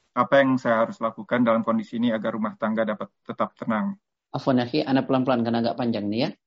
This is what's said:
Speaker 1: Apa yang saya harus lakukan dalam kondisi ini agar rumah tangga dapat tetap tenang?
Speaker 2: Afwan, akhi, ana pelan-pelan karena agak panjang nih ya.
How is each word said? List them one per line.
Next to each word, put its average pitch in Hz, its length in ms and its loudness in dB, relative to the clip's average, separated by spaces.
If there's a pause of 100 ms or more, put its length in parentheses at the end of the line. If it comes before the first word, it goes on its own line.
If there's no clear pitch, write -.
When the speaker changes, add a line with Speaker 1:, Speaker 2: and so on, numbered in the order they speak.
(160)
Speaker 1:
Apa 139 260 4
yang 131 140 4
saya 117 320 2
harus 107 120 -10
lakukan 113 440 -2
dalam 113 180 4
kondisi 113 380 -2
ini 120 100 2
agar 110 240 -2
rumah 107 220 -4
tangga 110 320 -2
dapat 104 240 -6 (120)
tetap - 320 -6
tenang? 101 440 -2 (320)
Speaker 2:
Afwan, 131 320 0
akhi, 147 180 -2
ana 135 220 0
pelan-pelan 127 400 0
karena 117 160 0
agak 117 160 0
panjang 113 320 -2
nih 107 120 -2
ya. 160 100 0 (180)